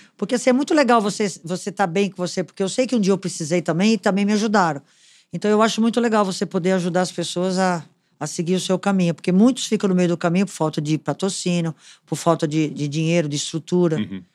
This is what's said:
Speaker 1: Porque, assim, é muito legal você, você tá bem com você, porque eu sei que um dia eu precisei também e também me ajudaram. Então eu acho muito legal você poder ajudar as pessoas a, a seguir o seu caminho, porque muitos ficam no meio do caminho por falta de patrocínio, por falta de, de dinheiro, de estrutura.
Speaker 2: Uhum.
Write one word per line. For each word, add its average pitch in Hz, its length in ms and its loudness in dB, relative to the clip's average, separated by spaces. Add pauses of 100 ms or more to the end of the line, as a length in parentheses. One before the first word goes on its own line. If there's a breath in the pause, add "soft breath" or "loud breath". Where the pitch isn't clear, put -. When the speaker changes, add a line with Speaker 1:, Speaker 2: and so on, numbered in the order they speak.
(180 soft breath)
Speaker 1:
Porque, 208 180 -2
assim, 240 140 0
é 254 40 6
muito 285 200 0
legal 240 280 6
você, 208 300 -2 (120)
você 175 280 -8
tá 202 140 0
bem 185 240 0
com 180 80 -12
você, 180 260 -4
porque - 200 -8
eu 185 60 -2
sei 254 180 0
que - 80 -2
um 233 60 2
dia 190 120 2
eu 185 40 2
precisei 175 440 -4
também 180 320 2
e 220 40 2
também 202 280 0
me 208 80 0
ajudaram. 202 480 2 (500 soft breath)
Então 190 200 -2
eu 214 100 4
acho 220 200 2
muito 233 180 2
legal 220 260 2
você 190 200 -4
poder 180 260 -2
ajudar 180 300 0
as 180 100 -2
pessoas 180 480 -4
a, 180 240 0 (360)
a 147 60 -6
seguir 170 300 -2
o 180 60 0
seu 185 180 -2
caminho, 185 340 0
porque - 180 -4
muitos 226 360 4
ficam 208 220 0
no 185 60 2
meio 180 140 2
do 170 80 0
caminho 180 300 0
por - 60 -16
falta 156 280 -2
de 151 160 0
patrocínio, 175 800 -4 (300 soft breath)
por - 100 -6
falta 165 320 0
de, 151 220 0
de 143 180 -4
dinheiro, 160 420 0
de 147 60 -4
estrutura. 175 600 0
Speaker 2:
Uhum. 95 260 -8 (120)